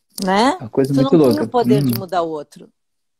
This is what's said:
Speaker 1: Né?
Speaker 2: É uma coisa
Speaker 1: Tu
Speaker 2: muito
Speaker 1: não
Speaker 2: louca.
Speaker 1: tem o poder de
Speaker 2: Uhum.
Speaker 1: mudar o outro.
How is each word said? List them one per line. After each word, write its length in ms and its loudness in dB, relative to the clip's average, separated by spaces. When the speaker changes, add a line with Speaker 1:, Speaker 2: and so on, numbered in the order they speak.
Speaker 1:
Né? 360 2
Speaker 2:
É 40 -18
uma 60 -14
coisa 240 -2
Speaker 1:
Tu 40 2
Speaker 2:
muito 160 2
Speaker 1:
não 60 6
Speaker 2:
louca. 200 4
Speaker 1:
tem 80 -4
o 20 -10
poder 340 0
de 100 -2
Speaker 2:
Uhum. 60 -6
Speaker 1:
mudar 220 -6
o 80 -4
outro. 400 -14